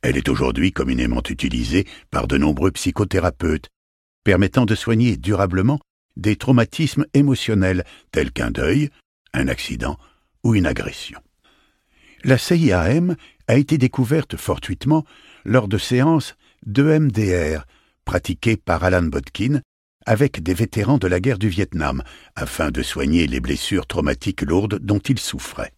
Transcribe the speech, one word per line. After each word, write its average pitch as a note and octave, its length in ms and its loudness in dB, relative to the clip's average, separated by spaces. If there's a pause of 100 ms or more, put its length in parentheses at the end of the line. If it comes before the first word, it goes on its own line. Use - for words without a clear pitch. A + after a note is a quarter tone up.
Elle C2 160 0
est C2 100 -2
aujourd'hui C2+ 440 0
communément B1 560 -2
utilisée B1 580 -2 (240)
par - 160 -2
de C#2 100 0
nombreux D2+ 360 2
psychothérapeutes, F2 960 -2 (560)
permettant G2+ 420 4
de G#2+ 80 2
soigner A2+ 420 0
durablement G2 640 0 (360)
des G#2 200 0
traumatismes - 800 0
émotionnels G#2+ 720 2 (260)
tels C#2 200 -2
qu'un A#1+ 200 -4
deuil, E2+ 400 0 (420)
un C2 160 -2
accident B1 500 -6 (440)
ou A#2 120 2
une F#2+ 120 4
agression. - 540 -6 (1040)
La B2+ 160 4
C F3 200 2
I D3 140 4
A F2+ 180 2
M E3+ 260 2 (320)
a A2+ 80 6
été D3 220 2
découverte C3 580 0
fortuitement - 680 -2 (400)
lors A2 240 2
de G2+ 100 0
séances C3+ 560 0 (320)
d'E A#2+ 200 2
M D#3 240 4
D F2+ 460 0
R D2 80 -10 (400)
pratiquées F#2 520 -2
par E2+ 280 -2
Alan F2+ 200 4
Botkin G#2 580 -2 (440)
avec A2+ 360 0
des F2 100 -2
vétérans A2 460 0
de G2 80 -2
la F2+ 120 2
guerre G#2+ 200 0
du G#2+ 100 0
Vietnam, D#2+ 540 -2 (340)
afin D#2 340 -4
de - 120 -4
soigner D2+ 440 0
les B1+ 140 -4
blessures C#2+ 460 -4
traumatiques D2 560 -4
lourdes G2 360 0
dont G2+ 200 -2
ils B2 200 -2
souffraient. - 600 -10